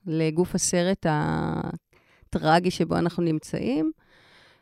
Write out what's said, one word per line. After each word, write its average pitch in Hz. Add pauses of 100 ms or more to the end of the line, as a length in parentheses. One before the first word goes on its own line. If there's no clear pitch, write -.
לגוף 160
הסרט 180
הטרגי 160
שבו 170
אנחנו 170
נמצאים. 247 (720)